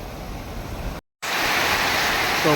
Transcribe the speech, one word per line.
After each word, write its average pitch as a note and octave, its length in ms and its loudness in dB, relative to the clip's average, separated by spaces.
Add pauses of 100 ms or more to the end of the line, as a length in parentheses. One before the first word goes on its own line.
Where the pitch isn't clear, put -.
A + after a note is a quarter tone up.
(2500)
તો E3 180 2